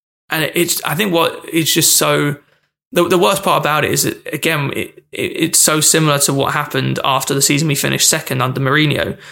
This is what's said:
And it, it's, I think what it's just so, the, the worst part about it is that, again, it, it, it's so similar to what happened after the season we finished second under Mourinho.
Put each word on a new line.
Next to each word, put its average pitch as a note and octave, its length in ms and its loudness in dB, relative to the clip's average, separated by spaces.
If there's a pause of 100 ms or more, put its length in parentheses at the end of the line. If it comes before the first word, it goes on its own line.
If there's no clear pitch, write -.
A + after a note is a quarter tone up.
(280)
And D#3 160 -2
it, - 100 -4
it's, - 300 -2
I D3+ 100 -4
think F#3 200 -2
what D#3+ 260 0 (100)
it's D#3 220 0
just - 240 2
so, D3 400 0 (560)
the, F3 160 4
the F3+ 100 4
worst G3+ 240 2
part D#3 200 2
about D3+ 220 0
it C3 60 -2
is - 140 0
that, - 280 -6
again, D3+ 420 -2
it, - 380 -8
it, - 240 -4
it's D#3+ 220 0
so D#3 220 2
similar D3+ 400 4
to C#3+ 120 0
what C#3 220 0
happened C3 500 -2
after C3+ 300 0
the C#3 80 0
season C#3+ 260 2
we D3 60 2
finished C3+ 340 0
second D3+ 320 -2
under B2+ 220 -2
Mourinho. C#3 560 0 (140)